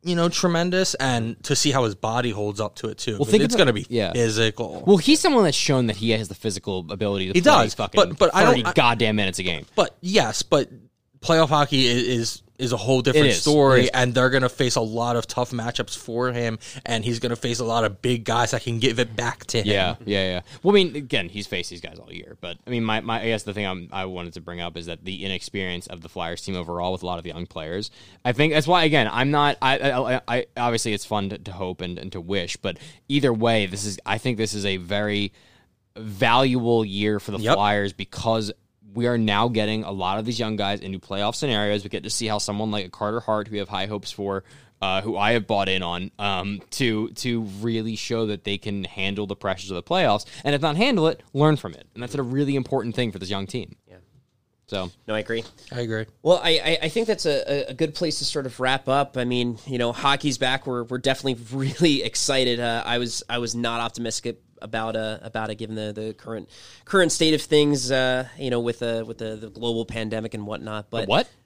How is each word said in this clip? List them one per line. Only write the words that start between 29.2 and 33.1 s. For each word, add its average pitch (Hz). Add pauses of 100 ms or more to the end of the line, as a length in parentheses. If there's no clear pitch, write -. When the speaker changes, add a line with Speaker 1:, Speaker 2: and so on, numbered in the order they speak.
Speaker 2:
not, 147
I, 131
I, 127
I, -
I, 120 (100)
obviously 117
it's 101
fun 101
to, 101
to 92
hope 90
and, 90
and 98
to 90
wish, 87
but 92 (280)
either 139